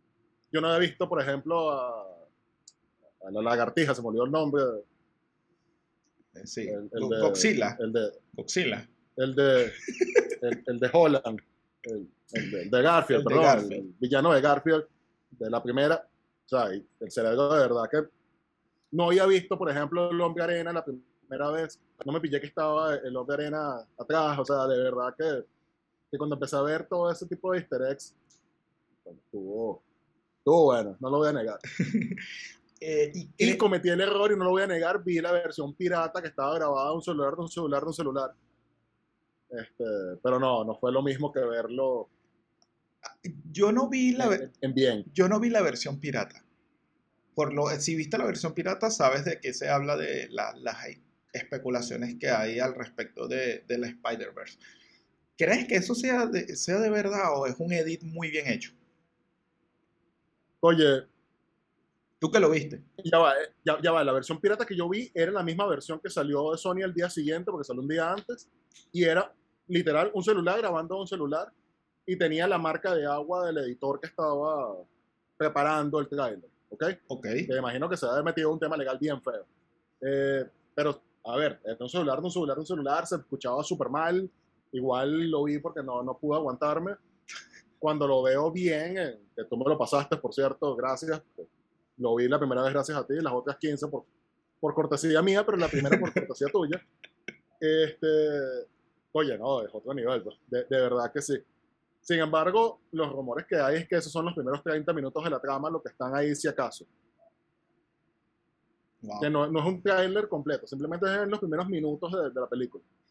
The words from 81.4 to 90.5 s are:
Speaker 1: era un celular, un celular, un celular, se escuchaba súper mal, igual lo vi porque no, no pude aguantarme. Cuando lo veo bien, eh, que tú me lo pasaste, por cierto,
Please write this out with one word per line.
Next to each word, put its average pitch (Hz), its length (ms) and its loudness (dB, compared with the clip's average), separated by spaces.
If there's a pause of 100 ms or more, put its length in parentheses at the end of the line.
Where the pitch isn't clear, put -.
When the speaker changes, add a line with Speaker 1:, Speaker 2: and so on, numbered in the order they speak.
Speaker 1:
era 113 160 -6
un 123 80 -8
celular, 147 320 0
un 175 100 -4
celular, 156 300 -2
un 156 60 -8
celular, 156 420 -2
se 185 80 -2
escuchaba 135 480 -4
súper 147 240 -4
mal, 170 420 0 (440)
igual 135 580 0
lo 147 140 2
vi 147 140 -2
porque 156 220 -8
no, 123 220 -4
no 127 140 -6
pude 151 200 0
aguantarme. 151 580 -2 (840)
Cuando 151 260 0
lo 131 180 4
veo 139 280 4
bien, 175 460 0
eh, 131 220 -4 (180)
que 113 80 -6
tú 120 100 -4
me 123 80 -2
lo 147 140 4
pasaste, 143 400 0
por - 160 -6
cierto, 135 420 0